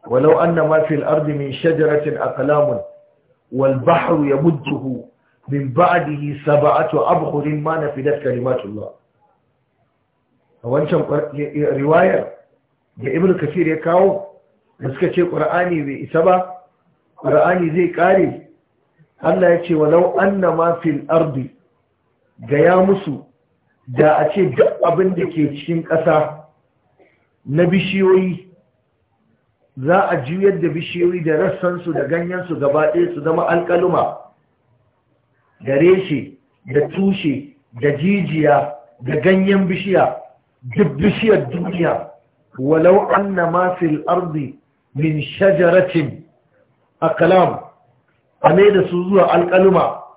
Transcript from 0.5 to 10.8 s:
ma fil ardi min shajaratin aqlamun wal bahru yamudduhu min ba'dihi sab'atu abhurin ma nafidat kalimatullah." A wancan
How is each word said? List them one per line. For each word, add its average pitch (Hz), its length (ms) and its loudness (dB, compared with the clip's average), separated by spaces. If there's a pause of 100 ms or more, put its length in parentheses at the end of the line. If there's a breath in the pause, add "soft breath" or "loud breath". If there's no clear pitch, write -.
ma 156 200 2
fil 147 160 -2
ardi 151 300 -2
min 143 200 -6
shajaratin 151 640 0
aqlamun 147 640 -2 (720)
wal 135 280 0
bahru 165 500 2
yamudduhu 139 800 -2 (420)
min 139 240 -4
ba'dihi 147 720 0
sab'atu 147 640 2
abhurin 151 540 -2
ma 160 180 -4
nafidat 143 440 -4
kalimatullah." 123 680 -4 (1700)
A 120 40 -8
wancan 151 400 0